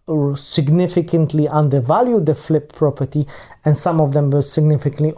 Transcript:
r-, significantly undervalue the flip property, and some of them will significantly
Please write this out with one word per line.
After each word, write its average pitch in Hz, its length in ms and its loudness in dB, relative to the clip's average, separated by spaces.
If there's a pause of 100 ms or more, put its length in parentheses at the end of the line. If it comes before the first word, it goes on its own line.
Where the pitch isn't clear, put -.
r-, 143 280 -2
significantly 165 1120 0
undervalue 151 720 2
the 151 160 0
flip 151 380 -4
property, 143 520 -2 (380)
and 151 140 2
some 165 240 0
of 139 120 0
them 143 160 2
will 143 120 2
significantly 151 760 0